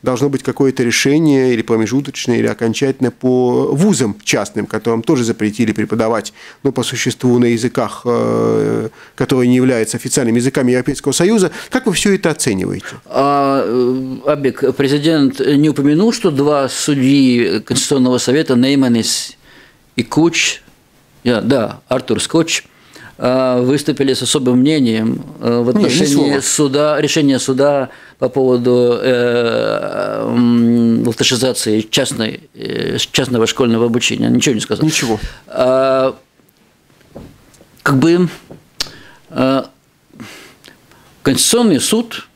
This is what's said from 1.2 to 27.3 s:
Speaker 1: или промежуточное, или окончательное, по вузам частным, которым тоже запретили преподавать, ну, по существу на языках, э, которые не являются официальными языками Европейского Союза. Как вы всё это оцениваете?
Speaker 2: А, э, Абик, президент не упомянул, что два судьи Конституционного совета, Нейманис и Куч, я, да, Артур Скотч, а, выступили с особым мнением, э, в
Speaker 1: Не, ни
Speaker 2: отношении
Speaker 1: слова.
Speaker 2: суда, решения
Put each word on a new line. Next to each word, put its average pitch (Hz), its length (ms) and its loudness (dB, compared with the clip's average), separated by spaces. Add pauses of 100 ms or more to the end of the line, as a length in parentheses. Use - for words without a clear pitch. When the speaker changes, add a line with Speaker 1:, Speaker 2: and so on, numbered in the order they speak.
Speaker 1:
или 110 80 0
промежуточное, 120 760 -2
или 113 100 0
окончательное, 117 640 -2
по 127 640 0
вузам 139 500 2
частным, 107 420 -2
которым 113 380 -2
тоже 131 220 2
запретили 107 480 -2
преподавать, 110 580 -2 (320)
ну, 139 80 0
по 127 120 -4
существу 123 540 0
на 120 100 4
языках, 117 580 -2
э, 113 840 0 (280)
которые 127 340 0
не 127 80 4
являются 120 400 0
официальными 120 400 0
языками 123 340 0
Европейского 127 400 -2
Союза. 190 400 2 (180)
Как 254 160 -4
вы 214 60 0
всё 196 220 0
это 185 160 0
оцениваете? 95 560 -4 (220)
Speaker 2:
А, 139 600 0
э, 127 640 -2
Абик, 139 460 -2
президент 143 640 0
не 147 260 2
упомянул, 151 460 2
что 185 180 -2
два 139 380 0
судьи 127 960 2
Конституционного 127 540 0
совета, 135 360 0
Нейманис 127 760 0 (640)
и 123 60 -2
Куч, - 600 0 (640)
я, 120 180 0
да, 113 460 0
Артур 127 320 -2
Скотч, - 440 -2 (560)
а, 127 420 0
выступили 139 540 0
с 123 80 -6
особым 127 380 0
мнением, 123 640 0 (160)
э, 117 220 0
в 117 60 0
Speaker 1:
Не, 127 160 2
ни - 20 2
Speaker 2:
отношении 143 440 2
Speaker 1:
слова. 139 120 0
Speaker 2:
суда, 147 580 0
решения 143 380 2